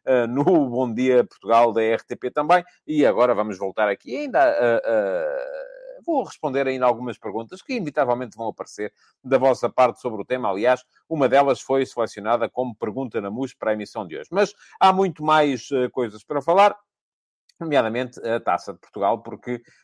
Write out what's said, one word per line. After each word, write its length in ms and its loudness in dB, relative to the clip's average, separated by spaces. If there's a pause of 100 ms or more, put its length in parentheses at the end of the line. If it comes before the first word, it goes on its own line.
eh, 220 2
no 160 0
Bom 500 2
Dia 300 4
Portugal 500 2
da 80 0
R 240 0
T 100 -8
P 140 -8
também. 340 2 (220)
E 220 2
agora 260 4
vamos 240 -4
voltar 320 -2
aqui 260 -6
ainda 240 -2
a, 380 4
a, 1000 -4 (280)
vou 180 -2
responder 440 -4
ainda 180 -2
algumas 320 0
perguntas 440 -10
que 120 -10
inevitavelmente 640 -4
vão 100 -8
aparecer 460 -10 (280)
da 180 2
vossa 280 2
parte 320 2
sobre 220 -8
o 40 -10
tema. 240 -4
Aliás, 320 0 (280)
uma 180 0
delas 320 4
foi 280 0
selecionada 600 -2
como 280 -6
pergunta 440 -6
na 120 -6
mus 240 -8
para 160 -2
a 20 2
emissão 340 -8
de 80 -12
hoje. 160 -12
Mas 220 0 (260)
há 140 6
muito 300 -2
mais, 480 2
eh, 180 0
coisas 340 -6
para 180 -6
falar, 360 4 (840)
nomeadamente 600 -2
a 200 -2
Taça 320 -4
de 80 -16
Portugal, 440 -4
porque, 400 -10 (200)